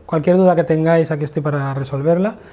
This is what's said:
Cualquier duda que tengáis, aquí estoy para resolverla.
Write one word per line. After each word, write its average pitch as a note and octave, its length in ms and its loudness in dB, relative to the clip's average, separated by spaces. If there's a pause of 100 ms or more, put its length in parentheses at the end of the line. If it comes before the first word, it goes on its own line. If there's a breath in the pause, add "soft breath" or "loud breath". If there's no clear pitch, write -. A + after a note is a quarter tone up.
Cualquier E3+ 320 0
duda F#3 180 4
que D#3+ 80 2
tengáis, D#3+ 480 2
aquí D3+ 140 -6
estoy D3 160 -6
para C#3+ 320 -4
resolverla. D#3 640 -2 (160 loud breath)